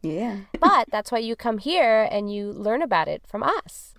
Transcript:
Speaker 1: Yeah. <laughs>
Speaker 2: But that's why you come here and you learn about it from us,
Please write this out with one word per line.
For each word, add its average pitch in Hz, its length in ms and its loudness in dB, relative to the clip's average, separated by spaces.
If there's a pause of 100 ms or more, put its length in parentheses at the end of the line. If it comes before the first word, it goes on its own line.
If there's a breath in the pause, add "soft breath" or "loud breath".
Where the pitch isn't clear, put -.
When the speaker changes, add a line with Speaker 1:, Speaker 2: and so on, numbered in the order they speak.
Speaker 1:
Yeah. 196 460 -4
<laughs> - 120 -8
Speaker 2:
But 330 300 6
that's 214 200 -4
why 233 100 0
you 226 140 -4
come 226 220 -4
here 226 560 2
and 208 180 -4
you 208 220 -8
learn 220 300 -2
about 180 260 0
it 151 180 -6
from 214 160 -8
us, - 560 -4